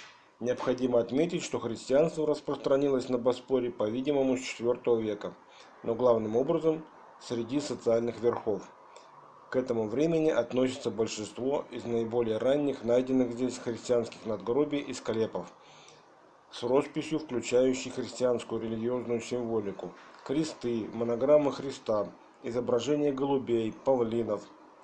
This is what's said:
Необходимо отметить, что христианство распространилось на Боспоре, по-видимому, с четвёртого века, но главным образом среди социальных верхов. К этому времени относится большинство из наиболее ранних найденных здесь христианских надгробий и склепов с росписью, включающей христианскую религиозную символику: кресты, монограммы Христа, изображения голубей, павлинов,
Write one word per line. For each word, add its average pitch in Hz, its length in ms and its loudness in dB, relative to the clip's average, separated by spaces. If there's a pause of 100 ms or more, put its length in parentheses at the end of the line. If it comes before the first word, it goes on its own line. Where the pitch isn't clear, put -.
(400)
Необходимо 123 600 0
отметить, 160 440 0
что - 160 -6
христианство 143 680 0
распространилось 139 840 0
на 127 80 0
Боспоре, 123 540 0
по-видимому, 131 640 0
с 131 40 -6
четвёртого 120 580 0
века, 101 340 -4 (500)
но 117 120 -2
главным 113 420 4
образом 156 480 2 (340)
среди 120 400 -4
социальных 117 640 0
верхов. 110 500 0 (800)
К - 60 -6
этому 113 320 0
времени 156 420 2
относится 123 640 0
большинство 113 800 -2
из 120 120 -10
наиболее 117 540 0
ранних 135 460 2
найденных 127 500 2
здесь 120 240 -2
христианских 117 640 -2
надгробий 120 560 0
и 135 140 -8
склепов 107 580 -2 (1000)
с - 120 -10
росписью, 143 560 0
включающей 127 680 0
христианскую 117 720 -2
религиозную 113 580 -2
символику: 113 720 -4 (320)
кресты, 120 720 -2
монограммы 127 580 4
Христа, 127 580 -2 (320)
изображения 123 680 0
голубей, 120 640 0 (100)
павлинов, 117 640 0 (360)